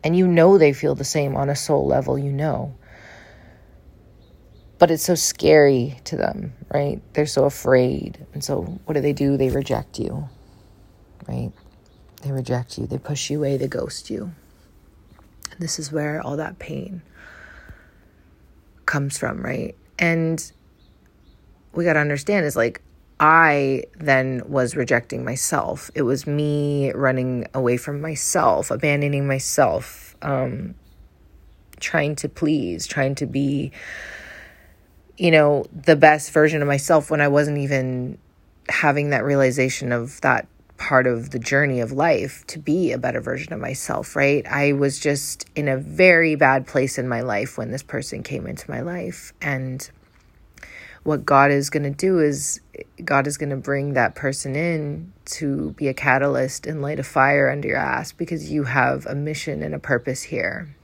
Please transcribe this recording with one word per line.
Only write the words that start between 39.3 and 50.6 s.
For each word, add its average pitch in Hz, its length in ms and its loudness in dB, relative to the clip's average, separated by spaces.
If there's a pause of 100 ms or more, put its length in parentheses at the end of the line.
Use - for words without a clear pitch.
of 120 300 -4
that 127 260 2 (300)
part 127 300 2
of 120 240 -2
the 127 80 -6
journey 135 420 0
of 113 100 -4
life 143 560 0
to - 100 -14
be 156 360 0
a 123 40 -4
better 127 220 -2
version 131 320 -6
of 120 80 -8
myself, - 560 -6
right? 143 320 2
I 143 240 0
was 139 260 0
just - 480 -4 (100)
in 147 120 -2
a 135 100 0
very 160 580 4
bad 135 320 4
place 135 300 0
in 127 120 -4
my 117 120 -2
life 113 360 -4
when 120 140 -6
this 135 120 -8
person - 400 -10
came - 240 -8
into - 240 -12
my - 80 -8
life. 175 600 -10
And 131 480 -6 (1120)